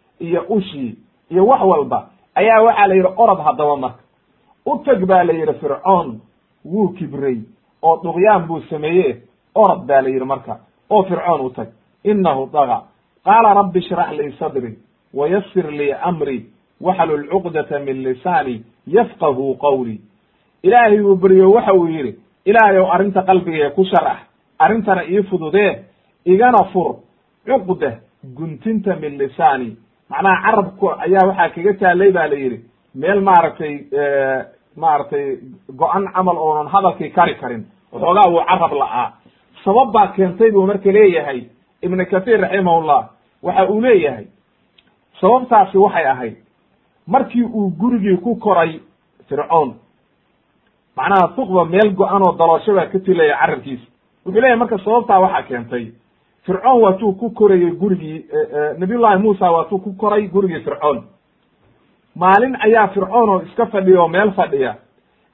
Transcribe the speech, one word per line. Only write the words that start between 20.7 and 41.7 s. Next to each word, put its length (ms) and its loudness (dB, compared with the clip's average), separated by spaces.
wuu 160 4
baryo, 360 6
waxa 220 2
uu 140 2
yidhi, 300 -6
"Ilaahayow 480 4
arrinta 300 0
qalbigayga 480 0
ku 140 0
sharax, 340 0
arrintana 500 2
ii 140 0
fududee, 640 -2
igana 480 4
fur 240 -2
cuqda, 460 -2
guntinta 600 -6
min 220 -10
lisaani." 580 -2
Macnaha 320 0
carabku 480 -2
ayaa 360 2
waxaa 240 0
kaga 240 -2
taallay 380 2
baa 160 -2
la 60 -4
yidhi, 260 -6
meel 260 -2
maaragtay, 540 0
eh, 520 -2
maaragtay 640 -4
go-an 380 -2
camal 240 0
oonan 300 -2
hadalkii 420 0
kari 240 0
karin, 320 -10
waxoogaa 380 2
wuu 160 0
carab 260 0
la'aa. 400 -4
Sabab 280 2
baa 220 4
keentay 360 2
buu 160 2
marka 260 0
leeyahay 480 2